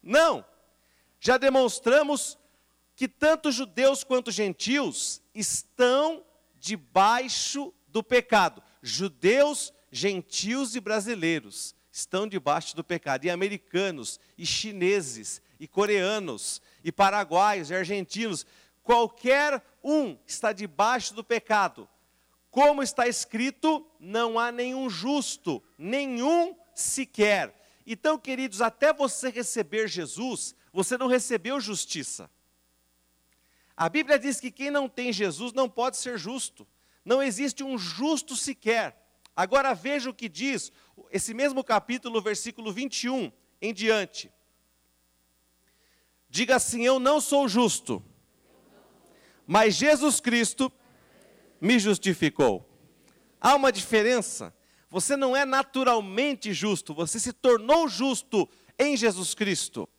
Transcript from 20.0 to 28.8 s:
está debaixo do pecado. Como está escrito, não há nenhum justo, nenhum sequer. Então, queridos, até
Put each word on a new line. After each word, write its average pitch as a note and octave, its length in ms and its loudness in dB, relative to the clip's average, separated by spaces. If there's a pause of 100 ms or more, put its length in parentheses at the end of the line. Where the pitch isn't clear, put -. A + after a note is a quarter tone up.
está - 280 -2
debaixo G#3 600 -2
do A3 100 -12
pecado. G#3 640 -2 (600)
Como C#4+ 320 6
está B3 280 0
escrito, C#4 760 -2 (140)
não A3+ 400 -2
há A#3+ 140 0
nenhum B3+ 360 -4
justo, G3 720 -4 (160)
nenhum C#4 800 -2 (220)
sequer. G#3 840 -2 (260)
Então, D4+ 320 -2
queridos, B3+ 460 -6
até C#4 300 2